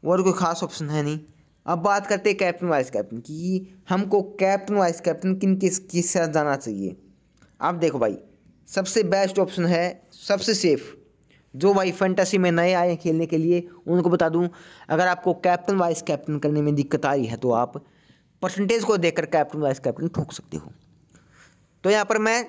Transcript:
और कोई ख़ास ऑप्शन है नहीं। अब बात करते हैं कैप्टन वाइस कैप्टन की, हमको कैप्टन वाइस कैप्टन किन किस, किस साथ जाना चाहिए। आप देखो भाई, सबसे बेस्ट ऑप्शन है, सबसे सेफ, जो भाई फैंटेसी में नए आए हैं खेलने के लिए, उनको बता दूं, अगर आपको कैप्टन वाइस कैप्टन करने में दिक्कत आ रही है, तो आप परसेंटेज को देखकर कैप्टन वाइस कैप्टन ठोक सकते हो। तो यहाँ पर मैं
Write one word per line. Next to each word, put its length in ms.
और 200
कोई 100
ख़ास 300
ऑप्शन 280
है 120
नहीं। 180
अब 120
बात 280
करते 240
हैं 80
कैप्टन 280
वाइस 240
कैप्टन 280
की, 580
हमको 340
कैप्टन 340
वाइस 260
कैप्टन 340
किन 220
किस, 240
किस 320
साथ 160
जाना 280
चाहिए। 400
आप 160
देखो 220
भाई, 200
सबसे 360
बेस्ट 340
ऑप्शन 280
है, 360
सबसे 340
सेफ, 400
जो 200
भाई 180
फैंटेसी 460
में 140
नए 200
आए 160
हैं 100
खेलने 280
के 120
लिए, 280
उनको 240
बता 180
दूं, 180
अगर 180
आपको 340
कैप्टन 360
वाइस 260
कैप्टन 360
करने 240
में 120
दिक्कत 320
आ 80
रही 120
है, 100
तो 160
आप 300
परसेंटेज 420
को 140
देखकर 280
कैप्टन 320
वाइस 200
कैप्टन 300
ठोक 240
सकते 240
हो। 160
तो 60
यहाँ 140
पर 140
मैं 300